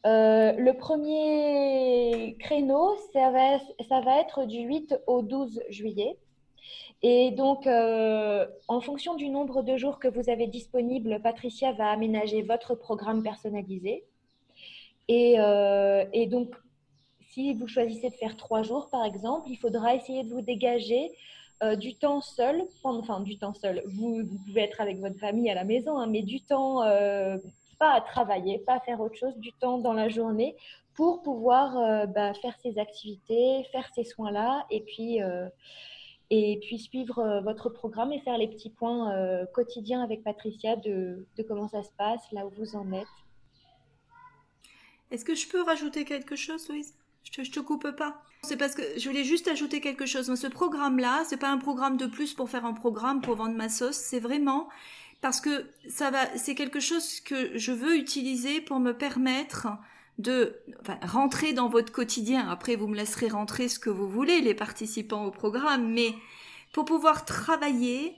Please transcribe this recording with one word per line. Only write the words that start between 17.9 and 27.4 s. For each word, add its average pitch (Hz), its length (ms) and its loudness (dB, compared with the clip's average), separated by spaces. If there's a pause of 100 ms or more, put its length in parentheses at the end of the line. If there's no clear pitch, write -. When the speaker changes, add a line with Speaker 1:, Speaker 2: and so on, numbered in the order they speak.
Speaker 1:
de - 60 -12
faire 220 220 -6
trois 220 260 0
jours, 247 260 -4
par 247 140 0
exemple, 220 460 -4
il 247 80 -8
faudra 233 380 2
essayer 262 280 -4
de 220 60 -8
vous 240 120 -6
dégager, 240 680 0 (500)
euh, 220 140 2
du 220 200 -8
temps 285 260 0
seul, 285 420 0 (200)
pendant, 247 160 -2
enfin, 220 200 -6
du 202 180 -6
temps 202 160 -6
seul. 190 320 -4
Vous, 226 380 -4
vous 196 220 -8
pouvez 202 160 0
être 208 180 -2
avec 202 200 -2
votre 196 200 -6
famille 220 300 0
à 196 60 0
la 180 100 -2
maison, 254 340 0
hein, 233 80 -2
mais 220 140 0
du 220 180 -6
temps, 269 440 0
euh, 202 540 2 (420)